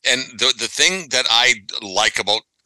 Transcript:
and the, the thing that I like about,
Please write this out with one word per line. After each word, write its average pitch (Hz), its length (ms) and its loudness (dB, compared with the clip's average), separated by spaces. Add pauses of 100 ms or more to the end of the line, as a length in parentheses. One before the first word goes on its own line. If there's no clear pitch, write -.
and 127 140 2 (180)
the, 120 180 2
the 117 100 -4
thing 170 420 0
that 127 220 0
I 120 240 4 (260)
like 107 380 0
about, 107 220 -2 (240)